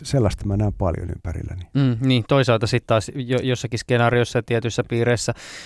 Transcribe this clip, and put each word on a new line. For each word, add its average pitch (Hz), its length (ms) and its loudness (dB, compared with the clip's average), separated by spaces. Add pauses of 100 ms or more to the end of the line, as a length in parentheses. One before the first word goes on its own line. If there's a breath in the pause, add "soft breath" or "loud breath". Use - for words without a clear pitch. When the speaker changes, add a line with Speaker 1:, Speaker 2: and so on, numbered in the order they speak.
Speaker 1:
sellaista 123 440 0
mä 101 100 0
näen 104 160 2
paljon 87 380 -2
ympärilläni. 87 520 -8 (120)
Speaker 2:
Mm, 131 340 2
niin, 123 200 2
toisaalta 120 380 4
sit 120 200 -2
taas 113 280 2
jo-, 127 280 -2
jossakin 127 360 -2
skenaariossa 120 600 2
ja 113 40 2
tietyissä 117 460 -2
piireissä 117 460 0 (320 loud breath)